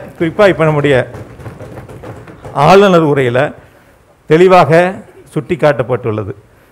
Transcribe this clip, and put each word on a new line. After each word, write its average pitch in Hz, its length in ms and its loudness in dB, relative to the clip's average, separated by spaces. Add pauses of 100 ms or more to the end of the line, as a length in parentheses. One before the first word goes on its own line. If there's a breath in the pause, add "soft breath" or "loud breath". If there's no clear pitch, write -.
(180)
குறிப்பா 175 300 0
இப்ப 156 160 0
நம்முடைய 147 420 0 (1500)
ஆளுநர் 175 520 2
உரையில 139 480 -2 (760 soft breath)
தெளிவாக 175 680 4 (400)
சுட்டிக்காட்டப்பட்டுள்ளது. 120 1000 -4 (380 soft breath)